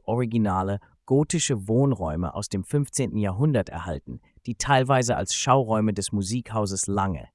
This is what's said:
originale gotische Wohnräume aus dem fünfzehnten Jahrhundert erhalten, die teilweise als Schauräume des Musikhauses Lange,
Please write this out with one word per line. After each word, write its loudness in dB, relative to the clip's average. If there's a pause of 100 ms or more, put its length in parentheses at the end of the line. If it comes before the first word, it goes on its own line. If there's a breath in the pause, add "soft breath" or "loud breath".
originale 0 (260 soft breath)
gotische 0
Wohnräume 0
aus -6
dem -4
fünfzehnten -2
Jahrhundert 0
erhalten, -8 (260 soft breath)
die -4
teilweise 2
als -4
Schauräume 2
des -6
Musikhauses -2
Lange, -2